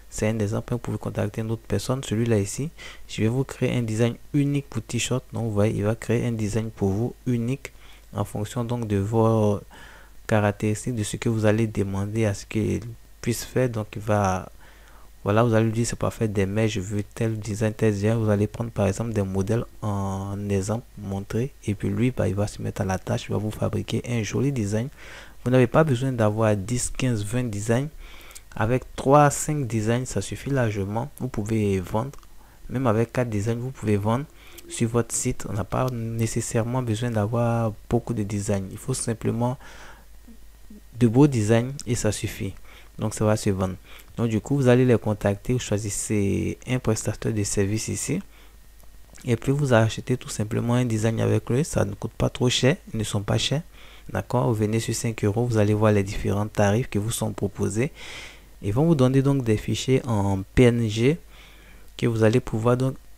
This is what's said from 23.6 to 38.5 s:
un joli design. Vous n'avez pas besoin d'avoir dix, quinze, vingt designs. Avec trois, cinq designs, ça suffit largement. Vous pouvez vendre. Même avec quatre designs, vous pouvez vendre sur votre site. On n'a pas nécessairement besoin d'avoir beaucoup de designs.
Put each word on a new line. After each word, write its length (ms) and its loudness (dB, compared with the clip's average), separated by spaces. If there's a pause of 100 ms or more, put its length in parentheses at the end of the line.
un 160 -2
joli 300 0
design. 340 -2 (560)
Vous 80 0
n'avez 160 6
pas 160 6
besoin 300 2
d'avoir 420 4
dix, 340 -2
quinze, 360 0
vingt 180 -2
designs. 460 0 (640)
Avec 280 0 (120)
trois, 340 8
cinq 380 -2
designs, 380 0
ça 160 -4
suffit 280 -8
largement. 680 0
Vous 80 -4
pouvez 520 0
vendre. 320 -2 (580)
Même 180 0
avec 240 2
quatre 180 -2
designs, 300 0
vous 120 -6
pouvez 260 0
vendre 280 0 (440)
sur 180 -2
votre 260 0
site. 360 -4
On 40 -4
n'a 120 -2
pas 260 -2
nécessairement 920 -2
besoin 300 -2
d'avoir 640 0 (160)
beaucoup 240 0
de 100 -2
designs. 480 -2